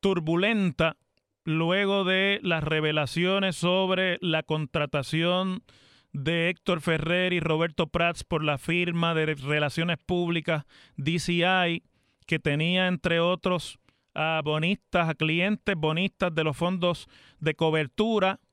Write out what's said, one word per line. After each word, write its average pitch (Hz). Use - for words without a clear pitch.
turbulenta, 175
luego 185
de 190
las 165
revelaciones 156
sobre 185
la 160
contratación 160
de 165
Héctor 175
Ferrer 175
y 175
Roberto 160
Prats 170
por 156
la 151
firma 170
de 156
Relaciones 151
Públicas, 170
D 156
C 175
I, 175
que 165
tenía, 165
entre 170
otros, 180
a 156
bonistas, 165
a 151
clientes 175
bonistas 165
de 160
los 151
fondos 175
de 151
cobertura 190